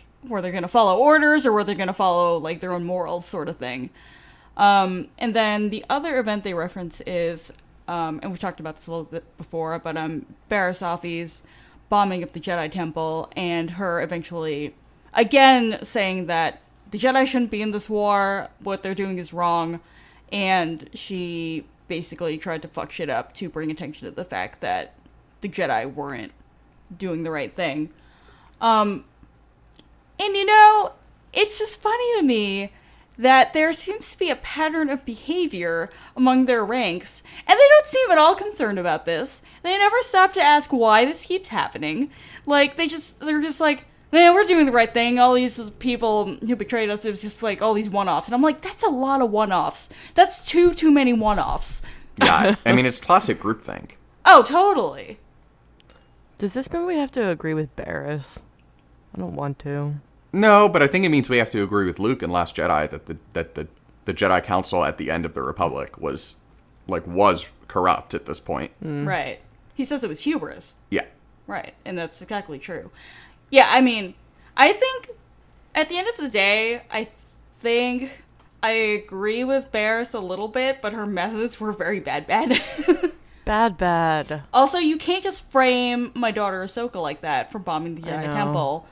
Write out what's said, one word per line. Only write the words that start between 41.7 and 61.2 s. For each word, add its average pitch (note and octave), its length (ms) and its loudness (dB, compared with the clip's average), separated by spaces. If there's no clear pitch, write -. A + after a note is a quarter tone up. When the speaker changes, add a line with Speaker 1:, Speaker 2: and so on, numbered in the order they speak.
Speaker 1:
Like, C#4+ 320 2
they E4 100 0
just, - 320 -10
they're D4+ 220 -2
just D4+ 180 -6
like, D4 260 0
"Man, F4 220 8
we're G4+ 120 6
doing E4+ 200 6
the C4 60 0
right A#3 220 4
thing. A#3+ 260 0
All B3 140 8
these B3 260 0
people A3 580 -2
who A#3 180 -2
betrayed A3 340 -4
us, G#3 160 -6
it G#3+ 60 -2
was G3 100 -10
just, G#3 220 -10
like, G3+ 180 -4
all G#3+ 120 2
these G#3+ 160 -2
one-offs." F#3 380 -2
And A3 80 -4
I'm B3 60 4
like, D#4 200 2
"That's G4 220 -8
a G#4+ 60 2
lot C4+ 320 0
of A#3 80 2
one-offs. G3+ 600 -2
That's F#4 320 4
too, F4 260 4
too D#4+ 180 4
many C4+ 220 4
one-offs." G#3 680 -2
Speaker 2:
Yeah, D#2+ 400 4
Speaker 3:
<laughs> - 40 -8
Speaker 2:
I A#2 80 4
mean, B2+ 120 4
it's B2 140 0
classic - 400 2
groupthink. G1+ 520 -6
Speaker 1:
Oh, E4 180 12
totally. A#3+ 760 0
Speaker 3:
Does G3+ 180 -4
this C4 160 -6
mean E4+ 160 -4
we F4+ 80 -4
have C#4+ 160 -2
to A3+ 180 -2
agree D#3+ 240 -4
with D#3 220 -6
Barriss? C#3+ 640 -8
I F#3+ 40 -10
don't E3+ 160 -10
want C#3+ 240 -8
to. D3 360 -6
Speaker 2:
No, G#3 360 6
but E3+ 120 2
I C#3 60 6
think F#3 180 2
it E3+ 40 2
means C#3+ 200 2